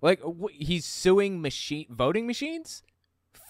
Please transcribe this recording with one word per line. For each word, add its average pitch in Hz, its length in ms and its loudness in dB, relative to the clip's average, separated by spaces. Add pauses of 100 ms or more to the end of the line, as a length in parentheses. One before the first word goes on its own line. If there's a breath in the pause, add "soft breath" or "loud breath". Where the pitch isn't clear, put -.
Like, 180 220 4
wh-, 170 300 -6
he's 151 320 -2
suing 190 560 2
machine, 147 500 -6
voting 143 360 0
machines? 311 560 -8 (680)